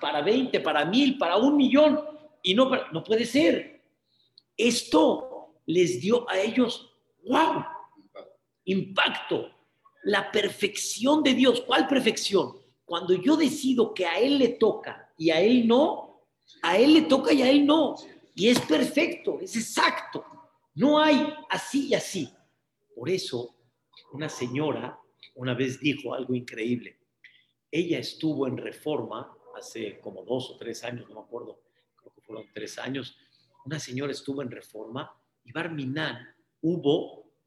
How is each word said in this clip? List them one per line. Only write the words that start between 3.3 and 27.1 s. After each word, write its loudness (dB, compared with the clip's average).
Esto 0
les 2
dio 0
a -2
ellos, -2
¡guau! 0
Impacto. -2
La 0
perfección 0
de 4
Dios. 4
¿Cuál 0
perfección? 0
Cuando -2
yo 2
decido 0
que -2
a -2
él 2
le 4
toca -2
y 0
a 4
él 4
no, 0
a 2
él 8
le 8
toca 2
y 6
a 4
él 6
no. 2
Y 2
es 4
perfecto, -2
es -10
exacto. -2
No 4
hay 4
así -4
y -2
así. -4
Por -8
eso, -6
una -8
señora -6
una -6
vez -4
dijo -4
algo -6
increíble. -6